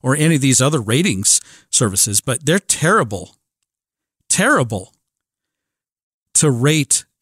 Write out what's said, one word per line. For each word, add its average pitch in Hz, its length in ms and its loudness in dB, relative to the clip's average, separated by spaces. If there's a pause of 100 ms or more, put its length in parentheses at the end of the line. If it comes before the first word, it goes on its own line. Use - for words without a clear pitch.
or 127 140 0
any 156 200 2
of 135 40 2
these 131 200 2
other 139 200 0
ratings 110 600 -2 (300)
services, 101 500 -2
but 127 260 -6
they're 165 120 2
terrible, 139 760 -2 (920)
terrible 127 680 0 (1400)
to 156 160 2
rate 139 540 0 (180)